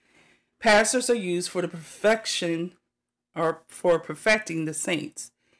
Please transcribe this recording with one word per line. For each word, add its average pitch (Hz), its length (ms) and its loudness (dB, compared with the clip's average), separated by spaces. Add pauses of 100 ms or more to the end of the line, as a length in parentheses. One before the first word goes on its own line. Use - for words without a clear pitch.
(600)
Pastors 226 500 4
are 240 40 4
used 180 360 -2
for 180 120 -2
the 170 60 -2
perfection 175 1040 -2 (640)
or 165 320 0
for 170 320 2
perfecting 165 680 -2
the 156 80 -6
saints. - 600 -6 (280)